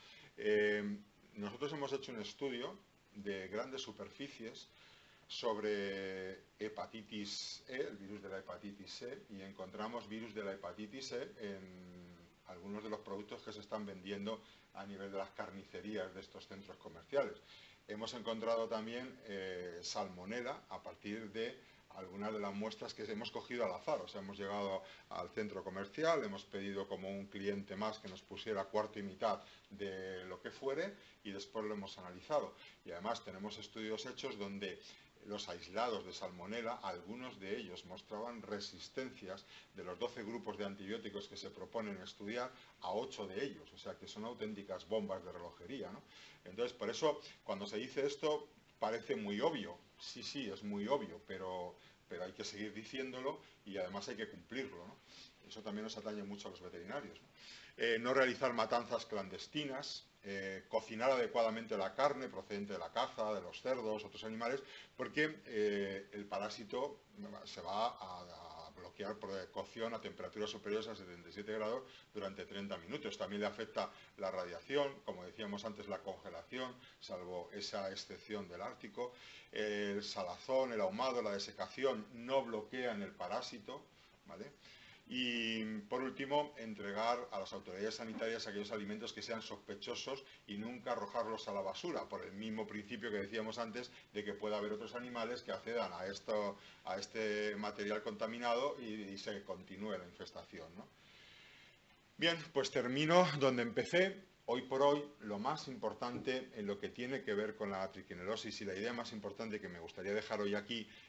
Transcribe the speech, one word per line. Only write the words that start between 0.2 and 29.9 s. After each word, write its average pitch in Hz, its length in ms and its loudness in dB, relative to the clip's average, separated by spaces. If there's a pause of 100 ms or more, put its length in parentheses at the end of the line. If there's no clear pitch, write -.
Eh, 104 600 6 (380)
nosotros 113 380 -2
hemos 139 200 0
hecho 135 180 0
un 110 100 -4
estudio 135 560 -2 (360)
de 95 340 -2
grandes 123 360 -2
superficies 113 840 -8 (600)
sobre 98 1160 2 (140)
hepatitis 104 1080 -4
E, 131 100 -4
el 127 200 0
virus 98 260 -8
de 95 60 -6
la 95 100 -2
hepatitis 98 640 -8
E, 123 260 -6
y 98 140 -8
encontramos 101 680 -4
virus 110 240 -6
de 104 100 -2
la 98 100 0
hepatitis 104 580 -6
E 127 280 -2
en 92 760 -8 (320)
algunos 101 360 -6
de 113 60 -4
los - 100 -2
productos 104 420 -6
que 113 100 -8
se 104 80 -6
están 107 260 -2
vendiendo 101 560 -2 (340)
a 98 100 -6
nivel 98 260 -6
de 98 60 0
las 98 140 0
carnicerías 95 840 -4
de 95 60 -8
estos - 280 -12
centros 98 300 -10
comerciales. 104 560 0 (540)
Hemos 107 260 -2
encontrado 113 540 4
también, 113 580 -2
eh, 92 560 -2
salmonela 107 880 -2
a 92 140 -6
partir 104 480 -4
de 113 260 0 (340)
algunas 98 420 -2
de 104 60 2
las 98 140 0
muestras 107 400 -2
que 107 100 -4
hemos 107 280 -2
cogido 120 340 0
al 90 80 2
azar. 135 280 2
O - 60 -6
sea, 101 140 -6
hemos 98 160 -6
llegado 98 460 2 (260)
al 87 200 -2
centro 101 340 0
comercial, 117 600 4
hemos 98 200 -2
pedido 98 440 0
como 95 220 -2
un 98 180 -2
cliente 101 480 0
más 107 220 2
que 101 120 -8
nos 92 120 -10
pusiera 98 440 0
cuarto 107 340 2
y 98 40 -2
mitad 98 380 4 (280)
de 95 560 -4